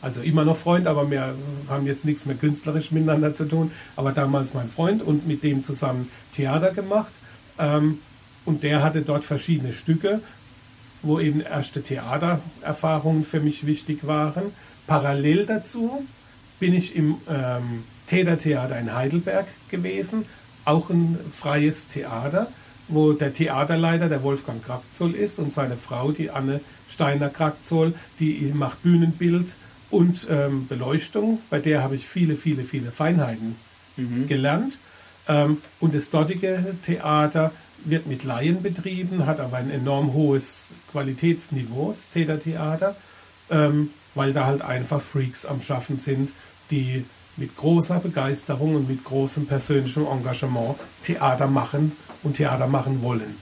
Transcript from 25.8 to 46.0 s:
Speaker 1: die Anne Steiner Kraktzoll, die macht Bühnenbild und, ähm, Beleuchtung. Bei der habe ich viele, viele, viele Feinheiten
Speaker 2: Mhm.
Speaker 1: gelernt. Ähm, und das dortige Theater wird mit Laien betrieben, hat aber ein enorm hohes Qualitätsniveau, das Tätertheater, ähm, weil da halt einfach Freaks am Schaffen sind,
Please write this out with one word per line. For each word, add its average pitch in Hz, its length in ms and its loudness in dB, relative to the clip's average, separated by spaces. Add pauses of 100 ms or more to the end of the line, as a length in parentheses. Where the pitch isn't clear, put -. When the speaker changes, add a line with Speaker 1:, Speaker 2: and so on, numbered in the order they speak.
Speaker 1:
die 151 180 -2
Anne 139 320 -2 (260)
Steiner 143 420 0
Kraktzoll, 160 680 0 (240)
die 151 340 0
macht 139 300 -4
Bühnenbild 175 720 4 (340)
und, 175 400 4
ähm, 139 380 0
Beleuchtung. 156 720 0 (100)
Bei 151 100 0
der 151 220 2
habe 135 140 0
ich 135 100 -6
viele, 165 300 2
viele, 147 280 -2
viele 120 280 -6
Feinheiten 120 640 0 (420)
Speaker 2:
Mhm. 127 300 -2
Speaker 1:
gelernt. 151 500 0 (500)
Ähm, 147 300 4 (220)
und 160 160 2
das 143 140 -2
dortige 180 760 0
Theater 151 680 2 (320)
wird 160 220 -2
mit 135 180 -6
Laien 139 380 0
betrieben, 180 640 -2
hat 147 140 0
aber 127 180 -4
ein 131 140 -4
enorm 139 420 0
hohes 139 600 0 (160)
Qualitätsniveau, 135 1000 -2
das - 180 -10
Tätertheater, 160 880 -2 (540)
ähm, 147 400 4 (240)
weil 139 200 0
da 139 120 2
halt 139 160 0
einfach 127 400 -2
Freaks 131 440 -4
am 131 160 -4
Schaffen 131 360 -4
sind, 135 360 -2 (380)